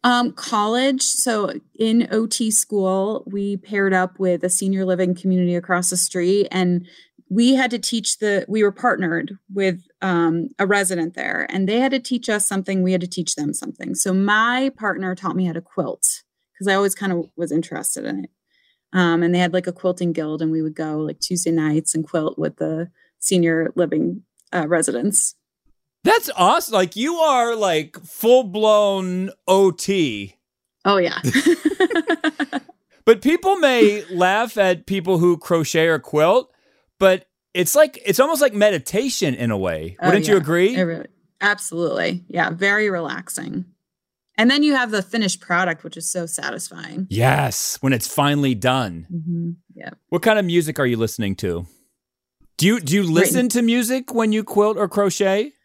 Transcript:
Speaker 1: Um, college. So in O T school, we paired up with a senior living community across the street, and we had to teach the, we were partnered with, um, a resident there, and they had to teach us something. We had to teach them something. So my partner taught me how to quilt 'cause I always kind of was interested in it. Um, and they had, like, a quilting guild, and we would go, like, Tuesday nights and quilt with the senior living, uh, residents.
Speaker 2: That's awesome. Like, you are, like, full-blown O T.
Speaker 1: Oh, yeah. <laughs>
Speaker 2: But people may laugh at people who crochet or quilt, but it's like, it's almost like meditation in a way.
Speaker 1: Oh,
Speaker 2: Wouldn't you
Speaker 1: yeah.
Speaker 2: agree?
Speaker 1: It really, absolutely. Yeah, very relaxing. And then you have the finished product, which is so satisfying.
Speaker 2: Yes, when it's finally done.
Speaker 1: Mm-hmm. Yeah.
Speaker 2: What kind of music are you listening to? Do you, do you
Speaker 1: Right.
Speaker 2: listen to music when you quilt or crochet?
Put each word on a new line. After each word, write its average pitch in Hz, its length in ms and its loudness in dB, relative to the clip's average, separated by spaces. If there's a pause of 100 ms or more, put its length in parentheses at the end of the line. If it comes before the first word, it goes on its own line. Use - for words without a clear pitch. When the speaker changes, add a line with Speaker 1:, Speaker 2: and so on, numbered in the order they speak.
Speaker 1:
Um, 247 280 2
college. 240 680 -2
So 214 480 -2 (280)
in 226 340 2
O 220 140 0
T 220 260 -2
school, 190 760 -2
we 202 300 -4
paired 196 380 -2
up 185 260 0
with 180 240 0
a 185 60 0
senior 190 340 -2
living 185 320 0
community 180 400 0
across 175 340 -2
the 185 60 -4
street, 185 560 0
and 180 340 0 (440)
we 233 240 4
had 262 180 2
to 247 60 -4
teach - 400 -4
the, 202 280 0
we 214 160 0
were 202 80 4
partnered 190 680 -2 (140)
with, 190 300 -2 (200)
um, 170 560 0
a 202 80 0
resident 185 480 0
there, - 360 -6
and 190 160 -2
they 220 140 0
had 262 120 0
to 269 60 -2
teach 254 300 -6
us 208 180 -2
something. 190 360 -2
We 185 100 2
had 180 80 0
to 180 80 -6
teach 170 260 -6
them 147 200 -4
something. - 400 -10
So 190 180 -2
my 220 640 0
partner 190 380 -4
taught 180 200 -6
me 185 120 0
how 165 80 -4
to 170 80 -8
quilt - 600 -4 (360)
'cause 196 100 -2
I 196 60 4
always 196 200 2
kind 196 180 -4
of 170 120 -2 (100)
was 165 160 -4
interested - 540 -4
in - 200 -6
it. - 60 -16 (600)
Um, 170 320 2
and 175 100 2
they 175 60 2
had, 175 140 0
like, 180 120 0
a 180 60 -6
quilting 180 400 -2
guild, 156 300 -4
and 160 100 -2
we 160 100 -2
would 156 140 -6
go, 156 220 -6
like, 151 200 -6
Tuesday 175 320 -4
nights 156 440 0
and 160 120 -4
quilt - 320 -4
with 151 200 -4
the 160 320 -6 (280)
senior 165 560 0
living, 170 480 -2 (300)
uh, 165 160 -2
residents. 160 680 0 (680)
Speaker 2:
That's 427 320 2
awesome. 220 380 2
Like, 185 200 2
you 294 220 -2
are, 247 400 2
like, 165 480 -2
full-blown 202 1300 2 (180)
O 190 240 6
T. 127 640 -2 (480)
Speaker 1:
Oh, 196 140 4
yeah. 170 240 -2
<laughs> 320 640 2 (1200)
Speaker 2:
But 220 140 6
people 349 360 2
may 233 540 4
laugh 190 460 0
at 185 300 2
people 185 320 0
who 175 180 4
crochet 165 520 0
or 160 100 2
quilt, 170 520 2 (480)
but 190 280 4 (260)
it's 180 220 0
like, 302 320 4
it's 202 120 0
almost 285 220 2
like 262 140 2
meditation 202 800 0
in 120 160 -2
a 104 80 0
way. 85 420 -4
Speaker 1:
Oh, 175 60 0
Speaker 2:
Wouldn't 190 200 4
you 208 80 4
Speaker 1:
yeah. 190 60 4
Speaker 2:
agree? 170 340 2
Speaker 1:
It 190 80 0
really, 165 240 -6 (340)
absolutely. 175 880 -2
Yeah, 170 220 -2
very 202 380 0
relaxing. 175 760 -8 (720)
And 233 120 4
then 285 120 2
you 294 120 4
have 247 160 0
the 202 120 -2
finished 202 380 -4
product, 175 440 -2
which 170 140 -14
is 165 120 -8
so 175 160 -6
satisfying. - 840 -10
Speaker 2:
Yes, 131 720 0
when 135 100 2
it's 120 160 -2
finally 143 460 0
done. 104 580 -2
Speaker 1:
Mm-hmm. 170 380 -6 (240)
Yeah. - 160 -16 (180)
Speaker 2:
What 180 140 -2
kind 214 160 4
of 202 80 2
music 165 320 0
are 139 80 2
you 120 100 0
listening 107 400 -2
to? 87 300 -4 (920)
Do 156 100 2
you, 220 140 4
do 151 140 -2
you 202 80 2
Speaker 1:
Right. 170 100 -2
Speaker 2:
listen 190 380 2
to 240 120 0
music 247 520 0
when 226 180 2
you 214 100 0
quilt 208 360 0
or 202 100 0
crochet? 202 640 0 (120)